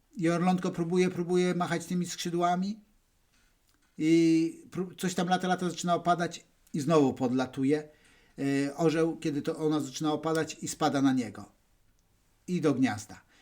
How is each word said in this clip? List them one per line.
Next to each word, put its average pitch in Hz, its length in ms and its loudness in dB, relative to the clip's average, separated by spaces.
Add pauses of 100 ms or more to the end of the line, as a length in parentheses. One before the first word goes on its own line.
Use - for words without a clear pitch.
(160)
I 165 140 0
orlątko 180 420 2
próbuje, 180 380 2
próbuje 180 460 0
machać 170 300 -2
tymi 180 200 -2
skrzydłami 180 720 -2 (1200)
i 165 720 4
pró-, 180 260 -8
coś 180 160 -4
tam 175 140 -2
lata, 180 200 0
lata, 180 220 0
zaczyna 175 260 -2
opadać 170 500 -2 (280)
i 165 60 -4
znowu 139 340 4
podlatuje. 135 760 -2 (500)
E, 139 360 -2
orzeł, 160 420 0
kiedy 147 240 -4
to 160 160 -6
ona 156 220 0
zaczyna 151 340 -4
opadać 160 480 -4
i - 60 -10
spada 139 340 0
na 135 120 4
niego. 107 320 -4 (1040)
I 180 140 0
do 143 120 4
gniazda. 120 480 -2 (200)